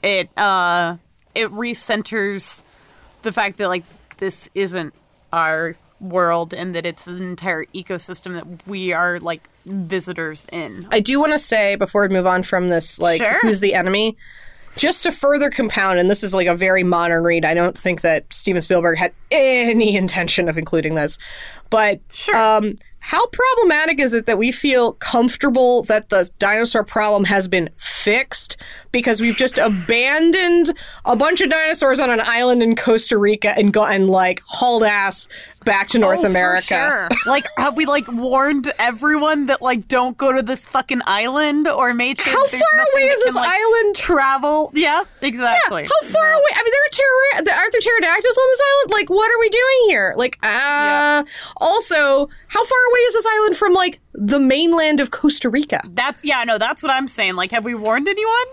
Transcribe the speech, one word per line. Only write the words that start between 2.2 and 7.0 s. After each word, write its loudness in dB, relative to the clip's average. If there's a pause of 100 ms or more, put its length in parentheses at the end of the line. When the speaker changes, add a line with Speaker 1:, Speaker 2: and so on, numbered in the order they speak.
Speaker 1:
the -6
fact -4
that, -4
like, -4 (340)
this -6
isn't -6 (400)
our -2 (240)
world -2
and -10
that -6
it's -8